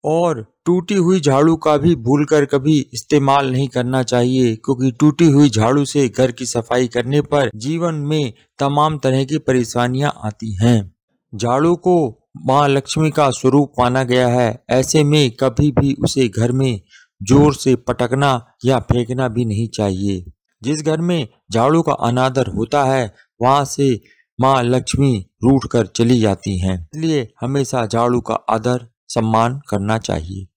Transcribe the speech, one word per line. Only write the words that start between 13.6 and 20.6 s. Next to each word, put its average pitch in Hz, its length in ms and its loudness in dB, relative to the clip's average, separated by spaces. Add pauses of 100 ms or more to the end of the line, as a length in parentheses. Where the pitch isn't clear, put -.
माना 123 260 0
गया 123 240 2
है, 120 400 0
ऐसे 131 340 2
में 147 300 2
कभी 135 380 0
भी 135 280 0
उसे 135 300 0
घर 113 240 -2
में 131 260 -2 (420)
जोर 139 340 4
से 131 220 2
पटकना 127 640 -2 (240)
या 127 160 2
फेंकना 123 460 -2
भी 117 180 -2
नहीं 110 240 -4
चाहिए। 98 540 -4 (380)